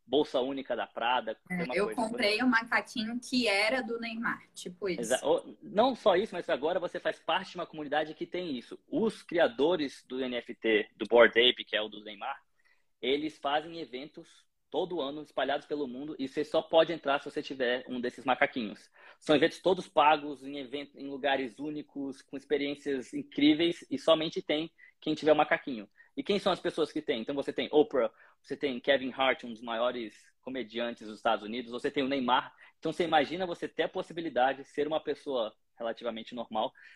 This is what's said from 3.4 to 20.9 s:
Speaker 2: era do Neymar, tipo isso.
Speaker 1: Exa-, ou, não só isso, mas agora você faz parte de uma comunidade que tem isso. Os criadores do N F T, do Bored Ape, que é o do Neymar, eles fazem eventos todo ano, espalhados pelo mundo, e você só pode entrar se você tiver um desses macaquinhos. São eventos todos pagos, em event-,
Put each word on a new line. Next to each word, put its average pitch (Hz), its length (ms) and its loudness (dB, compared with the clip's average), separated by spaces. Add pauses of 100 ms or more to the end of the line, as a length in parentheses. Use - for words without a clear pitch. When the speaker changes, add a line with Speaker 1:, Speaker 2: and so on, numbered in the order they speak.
Speaker 2:
era 214 340 0
do 233 160 -6
Neymar, 226 420 -6 (140)
tipo 196 340 -8
isso. 170 120 -4
Speaker 1:
Exa-, 120 260 -2
ou, - 340 0
não 240 360 2
só 202 180 4
isso, 208 180 0
mas 175 160 -10
agora 160 300 0
você 175 220 -6
faz - 180 -2
parte 185 320 -2
de - 60 -14
uma 170 100 -6
comunidade 151 480 -4
que 175 100 -8
tem 175 320 -8
isso. - 300 -14
Os 190 340 -2
criadores 151 880 2
do 127 140 -8
N 123 160 -4
F 117 180 -8
T, 110 400 4
do 107 120 -6
Bored 113 300 8
Ape, 120 280 6
que - 100 -10
é 107 80 0
o 110 60 -6
do 107 160 -16
Neymar, 107 360 -10 (640)
eles 147 360 -2
fazem 156 420 -4
eventos 139 480 -14 (420)
todo 175 300 -2
ano, 143 220 -6
espalhados 139 440 -2
pelo 147 220 -4
mundo, 143 300 -10
e 135 100 -4
você 151 160 -2
só 160 160 0
pode 160 320 4
entrar 143 260 0
se 143 120 -10
você 147 120 -6
tiver 127 460 -2
um 127 120 -6
desses 120 240 -6
macaquinhos. 123 640 0 (280)
São - 160 4
eventos 160 260 4
todos 180 280 0
pagos, 147 560 4
em 143 140 -10
event-, 135 360 -10